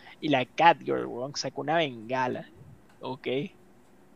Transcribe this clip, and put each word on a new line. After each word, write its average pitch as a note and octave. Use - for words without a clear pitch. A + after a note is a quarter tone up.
y D#3+
la C3
catgirl, C3
weón, B2
sacó -
una D3+
bengala, B2
¿ok? B2+